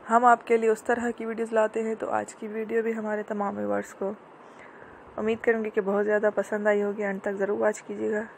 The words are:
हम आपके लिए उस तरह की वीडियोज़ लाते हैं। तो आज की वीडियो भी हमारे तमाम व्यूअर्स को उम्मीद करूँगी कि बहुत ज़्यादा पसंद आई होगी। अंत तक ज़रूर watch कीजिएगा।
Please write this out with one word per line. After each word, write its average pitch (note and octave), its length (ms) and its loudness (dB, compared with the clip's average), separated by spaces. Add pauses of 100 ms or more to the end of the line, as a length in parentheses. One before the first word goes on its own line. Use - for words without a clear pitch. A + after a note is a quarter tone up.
हम A#3 240 4
आपके A#3 320 6
लिए A3+ 140 2
उस A3 140 0
तरह A#3+ 260 0
की A3+ 140 -8
वीडियोज़ A3+ 300 -6
लाते A3 280 2
हैं। A3 140 -2
तो - 120 -6
आज G#3 240 -2
की - 160 -12
वीडियो A3 340 -2
भी A3+ 100 -2
हमारे G#3+ 320 -4
तमाम G3+ 320 -4
व्यूअर्स G3+ 360 -4
को F#3+ 160 -4 (1080)
उम्मीद A3 220 -2
करूँगी A3+ 300 0
कि G#3+ 100 0
बहुत G3+ 240 2
ज़्यादा G#3 260 4
पसंद G#3 380 0
आई G#3 120 4
होगी। G3+ 220 -2
अंत G3 220 -4
तक G3+ 100 -2
ज़रूर G3+ 240 0
watch G#3+ 220 0
कीजिएगा। G#3+ 460 -4 (120)